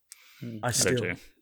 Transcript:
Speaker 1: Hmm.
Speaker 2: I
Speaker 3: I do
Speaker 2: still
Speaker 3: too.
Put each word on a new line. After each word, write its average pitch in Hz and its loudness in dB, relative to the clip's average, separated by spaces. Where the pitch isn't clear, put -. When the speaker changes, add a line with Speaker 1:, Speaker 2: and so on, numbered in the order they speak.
Speaker 1:
Hmm. 117 -8
Speaker 2:
I 120 0
Speaker 3:
I 120 2
do 107 2
Speaker 2:
still - 4
Speaker 3:
too. 90 -2